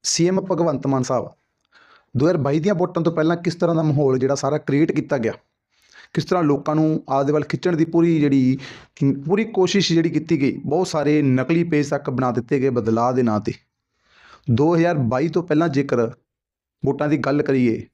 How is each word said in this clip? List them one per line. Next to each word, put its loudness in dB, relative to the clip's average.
ਸੀ 0
ਐਮ 0
ਭਗਵੰਤ -2
ਮਾਨ 0
ਸਾਹਿਬ, -2
ਦੋ 2
ਹਜ਼ਾਰ 2
ਬਾਈ 0
ਦੀਆਂ 0
ਵੋਟਾਂ -2
ਤੋਂ 0
ਪਹਿਲਾਂ 0
ਕਿਸ -4
ਤਰ੍ਹਾਂ 0
ਦਾ 0
ਮਾਹੌਲ 2
ਜਿਹੜਾ 2
ਸਾਰਾ -2
ਕ੍ਰੀਏਟ 0
ਕੀਤਾ -2
ਗਿਆ, -2
ਕਿਸ -4
ਤਰ੍ਹਾਂ 0
ਲੋਕਾਂ 0
ਨੂੰ 0
ਆਪਦੇ 0
ਵੱਲ 0
ਖਿੱਚਣ -2
ਦੀ 2
ਪੂਰੀ 2
ਜਿਹੜੀ, 2
ਪੂਰੀ 0
ਕੋਸ਼ਿਸ਼ 0
ਜਿਹੜੀ 2
ਕੀਤੀ -2
ਗਈ, 0
ਬਹੁਤ -2
ਸਾਰੇ 0
ਨਕਲੀ 0
ਪੇਜ 0
ਤੱਕ -4
ਬਣਾ -2
ਦਿੱਤੇ -2
ਗਏ 0
ਬਦਲਾਅ 0
ਦੇ 0
ਨਾਂ 0
'ਤੇ। -6
ਦੋ 2
ਹਜ਼ਾਰ 2
ਬਾਈ 0
ਤੋਂ -2
ਪਹਿਲਾਂ 0
ਜੇਕਰ 0
ਵੋਟਾਂ -2
ਦੀ 0
ਗੱਲ 0
ਕਰੀਏ 0